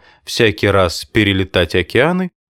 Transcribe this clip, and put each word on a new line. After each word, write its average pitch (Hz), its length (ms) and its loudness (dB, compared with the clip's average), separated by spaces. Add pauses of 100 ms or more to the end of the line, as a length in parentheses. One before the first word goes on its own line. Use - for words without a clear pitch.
(240)
всякий 107 440 0
раз 95 380 0
перелетать 95 680 0
океаны, 160 560 -2 (180)